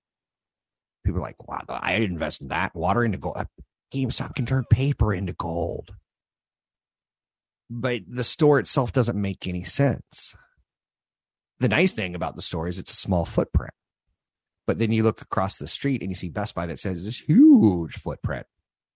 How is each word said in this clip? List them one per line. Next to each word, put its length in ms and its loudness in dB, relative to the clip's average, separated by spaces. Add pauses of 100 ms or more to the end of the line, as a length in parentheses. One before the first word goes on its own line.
(1040)
People 140 0
are 40 -2
like, 240 -10
"Wow, 220 -8
I 300 -2
didn't 140 0
invest 280 -4
in 80 -12
that. 260 -2
Water 300 0
into 140 0
gold. 280 -6 (460)
GameStop 420 -4
can 120 -4
turn 240 0
paper 440 2
into 200 -4
gold." 600 -4 (1800)
But 380 -4
the 160 -4
store 340 4
itself 340 0
doesn't 280 2
make 260 -4
any 180 -4
sense. 720 -2 (1200)
The 80 2
nice 260 2
thing 200 -6
about 220 -6
the 60 -6
store 260 -2
is 100 -6
it's 140 -8
a 40 -2
small 280 2
footprint. 480 -2 (920)
But 120 0
then 140 0
you 100 2
look 200 2
across 340 -2
the 120 -10
street 340 -4
and 80 -6
you 60 -6
see 120 -8
Best 260 -6
Buy 120 -4
that 140 -8
says 240 -6
this 160 -8
huge 720 6
footprint. 520 -6 (500)